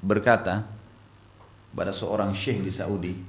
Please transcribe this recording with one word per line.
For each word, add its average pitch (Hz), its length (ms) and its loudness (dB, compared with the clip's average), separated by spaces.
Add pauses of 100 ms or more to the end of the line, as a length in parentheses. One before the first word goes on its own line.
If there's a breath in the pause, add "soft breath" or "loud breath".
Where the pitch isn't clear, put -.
berkata 104 640 4 (1040)
pada 92 240 -4
seorang 101 400 0
syekh 107 240 -2
di 95 120 -2
Saudi, 92 400 -2 (180)